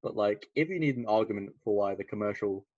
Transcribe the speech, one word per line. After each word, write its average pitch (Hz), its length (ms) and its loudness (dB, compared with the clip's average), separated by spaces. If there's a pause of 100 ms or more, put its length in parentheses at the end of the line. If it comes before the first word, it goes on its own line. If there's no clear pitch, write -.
But, 117 120 -6
like, 104 400 0
if 160 140 0
you 185 100 -4
need 143 180 2
an 117 100 -6
argument 107 560 0
for 107 120 0
why 98 200 2
the 98 100 -8
commercial 104 640 -4 (100)